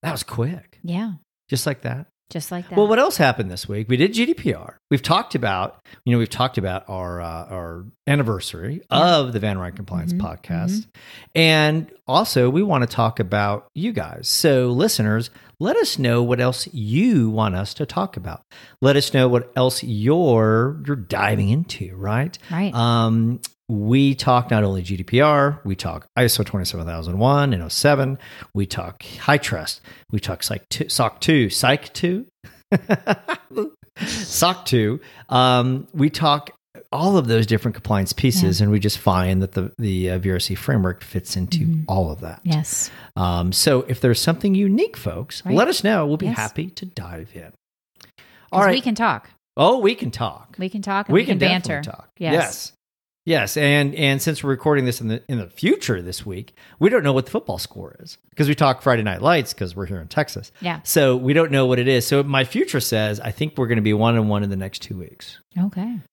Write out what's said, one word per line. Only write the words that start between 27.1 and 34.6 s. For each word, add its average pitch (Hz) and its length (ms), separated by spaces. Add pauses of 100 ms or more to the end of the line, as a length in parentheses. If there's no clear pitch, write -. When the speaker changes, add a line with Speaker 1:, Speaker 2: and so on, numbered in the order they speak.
Speaker 1:
one 135 360
and 87 80
oh 80 60
seven, 143 500 (340)
we 101 140
talk - 360
high - 360
trust, - 420 (320)
we 104 80
talk - 220
Psych - 260
two, - 220
soc - 320
two, 139 260
soc 131 360 (100)
two, 180 320 (440)
<laughs> 202 60 (1300)
soc 185 600